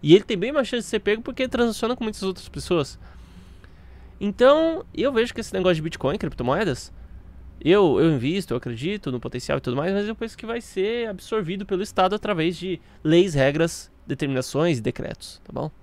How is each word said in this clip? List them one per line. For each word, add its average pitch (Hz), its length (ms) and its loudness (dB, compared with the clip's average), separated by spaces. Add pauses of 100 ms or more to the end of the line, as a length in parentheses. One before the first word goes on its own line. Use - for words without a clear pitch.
E 151 120 8
ele 202 100 8
tem 226 120 -4
bem 196 140 -2
mais 285 160 0
chance 240 160 -4
de - 80 -10
ser 220 80 -2
pego 214 240 0
porque 262 200 -6
ele 254 60 -2
transaciona 240 460 0
com 247 80 -8
muitas 214 220 -6
outras 190 240 -6
pessoas. - 500 -2 (1200)
Então, 294 720 4
eu 262 200 0
vejo 240 200 0
que - 80 -8
esse - 140 -10
negócio 185 220 2
de 156 60 -4
Bitcoin, 160 360 -4
criptomoedas, 139 720 -2 (680)
eu, 160 400 6
eu 160 120 6
invisto, 147 400 -2
eu 117 40 -2
acredito 135 560 -6
no 123 80 -6
potencial 135 380 -6
e - 20 -4
tudo 127 160 -4
mais, 165 160 -2
mas 202 160 -2
eu 226 80 -8
penso 233 200 -10
que - 80 -16
vai 226 160 -6
ser 226 480 -4
absorvido 202 560 -6
pelo 190 180 -2
Estado 190 320 2
através 180 420 -2
de 170 240 -8 (240)
leis, 170 300 6
regras, 143 540 2 (160)
determinações 139 720 0
e - 20 -4
decretos, - 640 -8
tá - 80 -18
bom? 143 180 -6 (120)